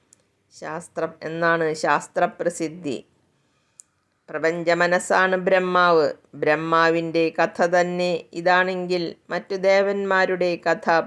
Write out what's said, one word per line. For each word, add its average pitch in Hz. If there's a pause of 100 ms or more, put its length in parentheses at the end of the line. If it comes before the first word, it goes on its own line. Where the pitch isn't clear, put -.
(600)
ശാസ്ത്രം 165 (100)
എന്നാണ് 165
ശാസ്ത്രപ്രസിദ്ധി. 165 (1200)
പ്രപഞ്ചമനസ്സാണ് 175
ബ്രഹ്മാവ്. 180 (220)
ബ്രഹ്മാവിൻ്റെ 165
കഥ 170
തന്നെ 175
ഇതാണെങ്കിൽ 180 (160)
മറ്റു 190
ദേവന്മാരുടെ 190
കഥ 165